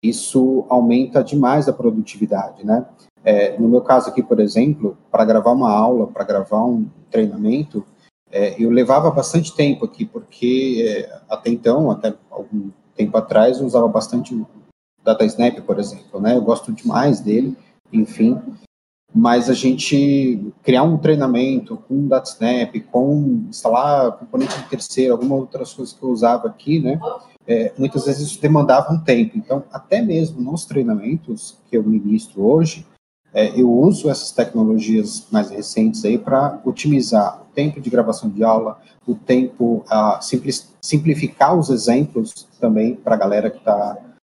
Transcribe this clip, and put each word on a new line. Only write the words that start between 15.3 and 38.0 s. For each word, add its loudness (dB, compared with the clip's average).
por -4
exemplo, -10
né? 2
Eu 2
gosto -2
demais 0
dele, -2
enfim. 0
Mas 4
a 4
gente 0
criar 2
um 2
treinamento 0
com -4
o -2
Datasnap, -2
com 0
instalar 0
componente -4
de -14
terceiro, 0
alguma 0
outras -6
coisas -12
que -18
eu -4
usava 0
aqui, -2
né? -2
É, -2
muitas -4
vezes -4
isso -14
demandava 4
um -2
tempo. 2
Então, -4
até -2
mesmo -2
nos -6
treinamentos -4
que -4
eu 2
ministro 0
hoje, 2
é, 0
eu 6
uso 4
essas -6
tecnologias 0
mais 0
recentes -2
aí 2
pra -2
otimizar 0
o -20
tempo -2
de -6
gravação -2